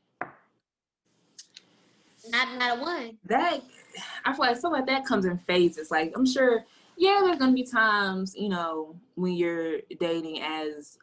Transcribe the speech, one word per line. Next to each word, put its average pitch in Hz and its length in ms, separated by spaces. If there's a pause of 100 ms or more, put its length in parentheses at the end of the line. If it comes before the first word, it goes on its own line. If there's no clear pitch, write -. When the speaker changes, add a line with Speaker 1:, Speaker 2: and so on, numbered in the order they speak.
(2250)
Speaker 1:
Not, 254 280
not 247 200
a 247 40
one. 285 440
Speaker 2:
That, 277 360 (640)
I - 80
feel 285 120
like 240 120
something 311 220
like 262 80
that 262 180
comes 208 200
in 175 140
phases. 175 520
Like, 160 240
I'm 254 100
sure, 254 380 (340)
yeah, 392 260
there's 349 140
gonna 262 160
be 254 100
times, 202 720
you 208 140
know, 165 460 (200)
when 180 180
you're 170 460 (200)
dating 160 420
as 151 600